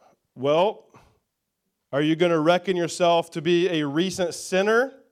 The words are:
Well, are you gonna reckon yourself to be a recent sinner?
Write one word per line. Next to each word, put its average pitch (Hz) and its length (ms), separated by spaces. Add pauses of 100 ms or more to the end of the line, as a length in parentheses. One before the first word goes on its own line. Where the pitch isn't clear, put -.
(360)
Well, 156 500 (1040)
are 139 100
you 156 140
gonna 170 240
reckon 180 380
yourself 170 540
to 170 100
be 175 280
a 151 180
recent 175 480
sinner? 226 580 (180)